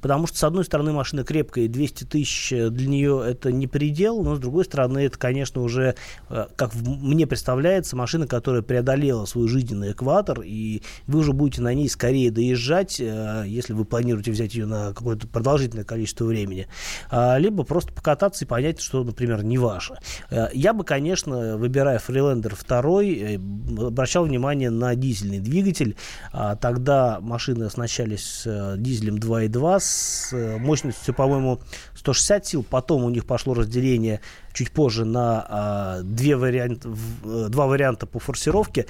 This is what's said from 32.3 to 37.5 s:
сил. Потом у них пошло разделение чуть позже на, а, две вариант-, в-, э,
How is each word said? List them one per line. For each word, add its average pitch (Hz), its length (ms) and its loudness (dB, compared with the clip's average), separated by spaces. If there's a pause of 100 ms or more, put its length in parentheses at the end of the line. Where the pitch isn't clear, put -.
сил. 135 200 -2
Потом 127 360 2
у 120 80 2
них 117 160 0
пошло 127 260 0
разделение 117 680 2 (320)
чуть - 200 -4
позже 117 340 2
на, 117 420 2
а, 101 540 -2
две 117 340 2
вариант-, 123 500 0
в-, 113 600 -6
э, 107 40 -2